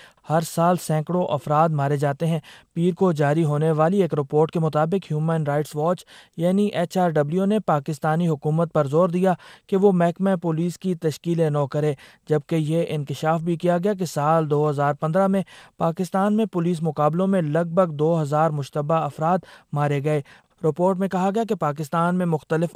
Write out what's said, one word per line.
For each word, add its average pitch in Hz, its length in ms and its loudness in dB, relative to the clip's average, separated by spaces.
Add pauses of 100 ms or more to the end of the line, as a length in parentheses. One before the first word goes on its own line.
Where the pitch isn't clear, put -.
(300)
ہر 160 100 2
سال 170 360 0
سینکڑوں 165 520 -2
افراد 151 400 0
مارے 147 280 0
جاتے 143 300 -2
ہیں۔ 160 140 -2 (340)
پیر 175 200 0
کو 185 180 2
جاری 151 320 2
ہونے 151 260 0
والی 165 320 2
ایک 160 120 0
رپورٹ 151 360 0
کے 175 100 -2
مطابق 160 520 -2
ہیومن 160 300 -2
Rights 147 340 -2
واچ 160 280 -2 (320)
یعنی 185 300 2
ایچ 175 320 -2
آر 180 100 2
ڈبلیو 156 360 0
نے 214 140 2
پاکستانی 160 720 0
حکومت 160 440 0
پر 151 140 2
زور 160 220 2
دیا 180 260 2 (320)
کہ 196 100 0
وہ 196 160 6
محکمہ 175 380 2 (120)
پولیس 170 360 -2
کی 185 160 -2
تشکیل 165 580 -2
نو 147 140 0
کرے، 151 280 -2 (340)
جبکہ 151 280 0
یہ 160 320 0
انکشاف 156 520 -2
بھی 170 160 -2
کیا 175 220 0
گیا 202 160 0
کہ 185 100 -4
سال 156 460 0
دو 151 200 2
ہزار 143 240 0
پندرہ 165 320 0
میں 196 160 0 (340)
پاکستان 185 600 -2
میں 220 80 2
پولیس 170 380 -2
مقابلوں 156 440 0
میں 190 160 2
لگ 165 320 -2
بھگ 180 180 2
دو 156 300 0
ہزار 151 280 2
مشتبہ 151 440 -4
افراد 160 440 -2 (340)
مارے 143 320 0
گئے۔ 151 180 0 (420)
رپورٹ 175 340 2
میں 190 100 -2
کہا 185 260 0
گیا 226 140 0
کہ 226 60 0
پاکستان 165 640 -2
میں 180 100 0
مختلف 160 500 -2